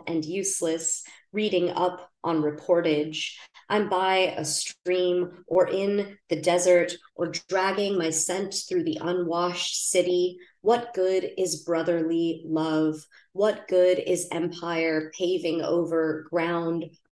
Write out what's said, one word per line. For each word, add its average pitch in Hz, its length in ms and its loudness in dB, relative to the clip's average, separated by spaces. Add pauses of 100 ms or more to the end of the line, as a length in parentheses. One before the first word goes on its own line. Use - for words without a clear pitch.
and 160 180 -2
useless, 165 760 -2 (280)
reading 185 380 0
up 180 400 -2 (140)
on 160 180 0
reportage. 156 920 0 (380)
I'm 208 200 2
by 185 480 2
a 156 60 -4
stream 180 880 0 (160)
or 180 220 4
in 196 480 -2 (120)
the - 120 0
desert 175 520 4 (220)
or 170 160 -4 (160)
dragging 190 500 0
my 165 120 0
scent 190 440 -2 (140)
through 180 160 0
the 156 180 -2
unwashed 175 880 -2
city. 180 480 2 (240)
What 240 320 0
good 185 340 0 (100)
is 165 260 -2
brotherly 165 840 0
love? 156 500 0 (360)
What 208 380 0
good 180 300 6
is 180 340 -2
empire 165 840 -2
paving 170 440 0
over 160 680 0
ground 170 560 -2 (260)